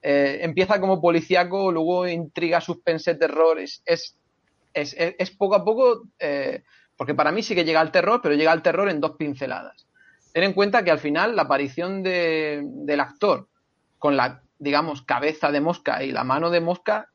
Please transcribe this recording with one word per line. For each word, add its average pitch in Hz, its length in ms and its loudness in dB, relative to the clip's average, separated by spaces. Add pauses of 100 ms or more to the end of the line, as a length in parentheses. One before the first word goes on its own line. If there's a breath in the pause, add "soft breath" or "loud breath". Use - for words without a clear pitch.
Eh, 139 400 0
empieza 185 380 0
como 190 200 0
policíaco, 180 680 2
luego 180 380 0
intriga, 170 520 -2
suspense, 165 540 -2
terror. 160 460 2
Es, - 260 -14
es, - 320 -2 (560)
es, 147 200 -4
es, 170 220 -2
es 185 140 -4
poco 196 240 0
a 190 100 4
poco, 226 440 2 (100)
eh, 143 440 -4 (340 soft breath)
porque 135 180 -4
para 147 160 2
mí 208 120 -2
sí 214 120 -4
que 175 100 2
llega 160 160 2
al 156 120 0
terror, 190 280 2
pero 147 140 2
llega 156 180 4
al 165 100 0
terror 180 280 2
en 156 100 -2
dos 131 160 -2
pinceladas. 139 720 -8 (460 soft breath)
Ten 165 100 0
en 196 120 0
cuenta 202 280 2
que 175 80 2
al 151 80 4
final 170 380 0
la 175 60 2
aparición 151 600 -2
de, 160 600 -2
del 143 360 -4
actor 143 480 0 (500)
con 143 180 2
la, 131 260 -2 (160)
digamos, 147 440 -2
cabeza 147 500 -2
de 143 80 0
mosca 156 420 -2
y 135 80 -6
la - 140 -2
mano 147 260 0
de 175 100 2
mosca 185 540 -4